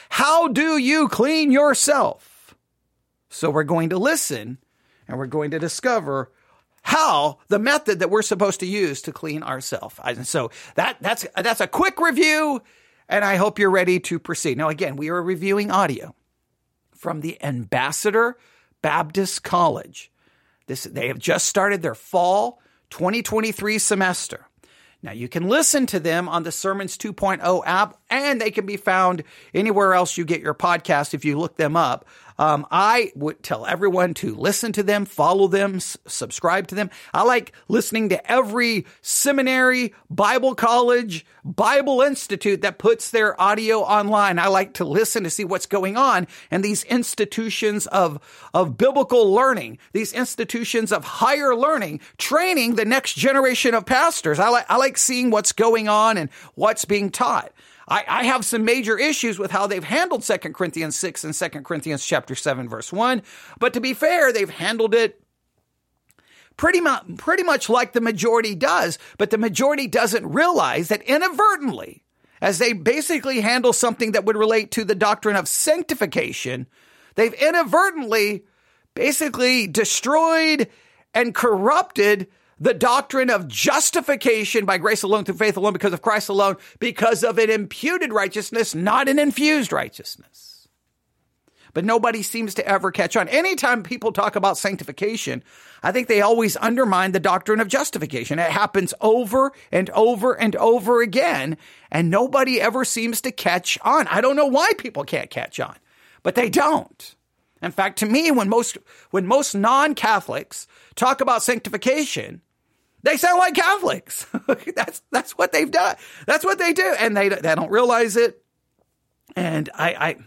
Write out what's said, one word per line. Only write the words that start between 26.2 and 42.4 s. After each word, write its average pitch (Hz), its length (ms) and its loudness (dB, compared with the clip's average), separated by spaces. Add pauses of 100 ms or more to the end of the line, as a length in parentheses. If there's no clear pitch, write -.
on 165 140 -2
the 165 80 -8
Sermons 190 460 -6
two 214 160 -10
point 190 320 -2
oh 180 200 2
app, 196 320 0 (140)
and 269 300 -2
they 220 100 -2
can 196 160 -4
be 202 100 -6
found 185 460 0 (320)
anywhere 196 400 2
else 180 240 2
you 170 60 -4
get 160 160 -2
your 143 140 -4
podcast 170 600 0
if 143 100 -8
you 147 140 -2
look 165 180 -6
them 156 200 0
up. 139 300 0 (320)
Um, 151 320 0
I 208 440 2
would 151 280 -8
tell 113 240 -8
everyone 180 480 0
to - 200 -8
listen 202 380 -2
to 208 100 -2
them, 202 220 0
follow 185 440 2
them, 196 280 0
s-, - 300 -10
subscribe 175 640 -4
to 190 60 -12
them. 190 160 -4 (220)
I 185 120 0
like 247 280 0 (160)
listening 220 400 0
to 185 240 -2
every 233 540 0 (160)
seminary, 254 920 2 (140)
Bible 233 460 2
college, 240 720 2 (180)
Bible 262 560 2
institute 214 640 0